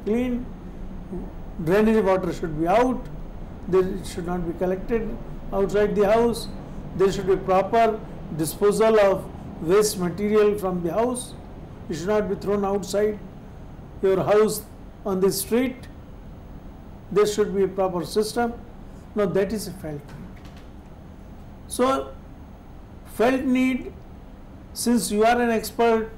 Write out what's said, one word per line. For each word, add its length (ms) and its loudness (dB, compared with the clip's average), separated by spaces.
clean, 380 0
drainage 420 6
water 260 2
should 280 -4
be 80 0
out, 400 4
there, 140 4
it 240 -2
should 220 -6
not 180 -2
be 140 -2
collected 480 0
outside 440 2
the 100 4
house, 420 4
there 160 4
should 140 -2
be 120 4
proper 600 4
disposal 600 4
of 240 6
waste 380 4
material 600 4
from 240 -2
the 100 -2
house, 400 -2
it 60 -4
should 120 -6
not 220 2
be 60 -2
thrown 280 0
outside 540 0
your 200 4
house 380 4
on 160 0
the 100 6
street, 560 0
there 140 4
should 300 0
be 80 4
a 40 4
proper 380 -2
system. 480 0
Now 100 2
that 280 0
is 140 -4
a 40 -10
felt 220 -10
need. 500 -14
So 440 0
felt 360 2
need, 500 2
since 360 2
you 160 4
are 160 4
an 80 2
expert, 680 2